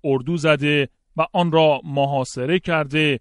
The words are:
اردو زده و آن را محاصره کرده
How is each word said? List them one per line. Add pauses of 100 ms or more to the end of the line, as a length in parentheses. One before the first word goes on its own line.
اردو
زده (280)
و
آن
را
محاصره
کرده